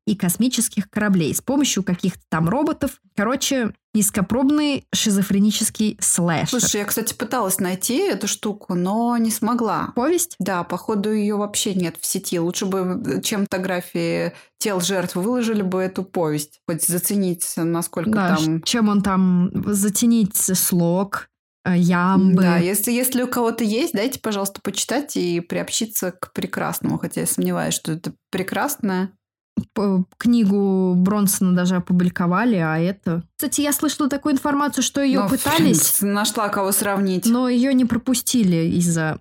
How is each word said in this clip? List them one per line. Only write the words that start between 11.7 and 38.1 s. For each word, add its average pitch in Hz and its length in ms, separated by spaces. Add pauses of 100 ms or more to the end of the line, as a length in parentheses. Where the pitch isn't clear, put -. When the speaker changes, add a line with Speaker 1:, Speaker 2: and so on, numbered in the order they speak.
Speaker 2:
нет 175 260
в - 60
сети. 185 340
Лучше 175 260
бы, 185 420
э, - 140
чем 202 220
фотографии 175 920 (260)
тел 190 220
жертв 180 340
выложили 220 460
бы 185 200
эту 185 220
повесть. 156 640
Хоть 165 180
заценить, 180 680
насколько 170 560
Speaker 1:
Да, 202 240
Speaker 2:
там - 20
Speaker 1:
ш-, 156 280
чем 220 240
он 208 120
там... 185 480 (160)
Заценить 208 680
слог, 180 960 (360)
э, 180 120
ямбы. 180 680
Speaker 2:
Да, 170 140
если, 196 340
если 247 320
у 254 40
кого-то 233 360
есть, 226 300
дайте, 220 260
пожалуйста, 202 420
почитать 233 560
и 175 220
приобщиться 180 720
к - 220
прекрасному, 170 640
хотя 170 220
я 165 60
сомневаюсь, 175 460
что - 200
это 160 200 (160)
прекрасное. 190 840 (600)
Speaker 1:
П-, 196 300 (140)
книгу 196 800
Бронсона 190 580
даже 180 220
опубликовали, 180 800
а 160 200
это 170 460 (140)
Кстати, 294 240
я 285 100
слышала 285 380
такую 285 260
информацию, 285 480
что - 180
её 254 220
Speaker 2:
Ну, 190 60
Speaker 1:
пытались 262 680
Speaker 2:
<laughs> - 40
нашла 208 480
кого 202 240
сравнить. 196 520
Speaker 1:
Но 240 240
её 247 220
не 254 140
пропустили 220 840 (100)